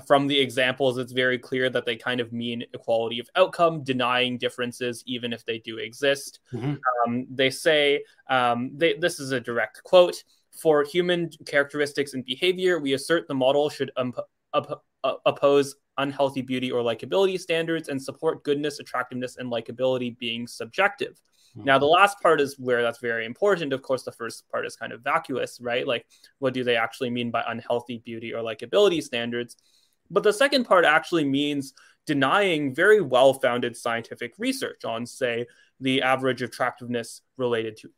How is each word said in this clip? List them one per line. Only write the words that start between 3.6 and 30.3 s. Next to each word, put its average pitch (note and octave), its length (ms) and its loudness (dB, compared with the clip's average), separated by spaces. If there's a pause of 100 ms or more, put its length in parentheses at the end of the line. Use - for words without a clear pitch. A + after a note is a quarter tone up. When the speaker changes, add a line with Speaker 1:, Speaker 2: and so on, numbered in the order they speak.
Speaker 1:
denying B2 560 0
differences, B2 640 -4
even A#2+ 280 -6
if A2+ 120 -12
they A2+ 140 -4
do A2+ 180 -12
exist. B2 640 -2 (120)
Speaker 2:
Mm-hmm. C#3+ 240 -4 (300)
Speaker 1:
Um, A#2+ 240 -2
they C3 220 0
say, C#3+ 520 2 (240)
um, B2 480 0
they, D#3+ 200 2
this D#3+ 240 -4
is C3+ 120 -8
a C3 80 0
direct A#2 440 -6
quote, F3+ 400 6 (260)
"For D3+ 340 4
human F3 460 0 (160)
characteristics C#3+ 680 -2
and B2+ 100 -8
behavior, F3+ 540 0
we C#3 140 -2
assert E3 340 0
the D3 80 -6
model C#3 340 2
should C3+ 280 -6
ump-, B2+ 200 -4 (340)
up-, C#3+ 320 -4 (200)
uh, B2+ 100 -2 (140)
oppose C#3+ 480 2 (240)
unhealthy C3+ 420 -2
beauty B2+ 300 -4
or B2 100 0
likability F3+ 580 0
standards E3 480 -4
and C#3 140 -6
support D3+ 420 -4
goodness, D3 360 -2
attractiveness, B2 580 -8
and B2+ 140 -10
likability B2 640 -2
being A#2 300 -8
subjective." - 760 -4 (320)
Speaker 2:
Hmm. G#2+ 120 -16
Speaker 1:
Now, C3+ 140 6
the C#3 60 4
last F#3 360 6
part D#3+ 180 6
is C#3 180 -2
where B2 240 0
that's A#2 180 -2
very A2+ 260 -4
important. E3 480 0
Of C3 80 -2
course, C3 220 -4
the B2 100 -10
first - 360 -12
part A#2+ 160 -4
is A#2 120 -12
kind A#2 160 -12
of A#2 80 -14
vacuous, B2+ 580 -4
right? A#2+ 260 -4
Like, B2 200 -4 (340)
what C3 140 -2
do B2+ 100 -4
they A#2+ 140 2
actually A2+ 320 -2
mean A#2+ 200 -4
by A#2 160 -2
unhealthy A#2 520 -4
beauty A2+ 360 -12
or A#2 80 -6
likability D3+ 640 2
standards? A#2+ 540 -6 (520)
But G3 140 0
the G#3 80 4